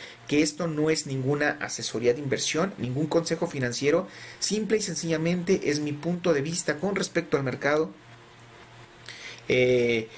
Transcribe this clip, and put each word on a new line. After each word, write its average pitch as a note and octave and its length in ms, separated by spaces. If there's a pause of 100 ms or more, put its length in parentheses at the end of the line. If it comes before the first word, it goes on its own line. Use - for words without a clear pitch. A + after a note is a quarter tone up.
(280)
que D3 140
esto E3+ 240
no D#3 240
es D#3 160
ninguna C#3 440 (100)
asesoría A#2+ 540
de D3+ 60
inversión, D3+ 580
ningún B2+ 280
consejo E3 400
financiero, C#3+ 600 (320)
simple G#3+ 380
y G#3 60
sencillamente E3+ 880
es D3 100
mi D3 120
punto E3+ 400
de C#3 100
vista D#3+ 360
con F#3+ 160
respecto D#3+ 420
al C#3 60
mercado. C#3 500 (1600)
Eh, B2 680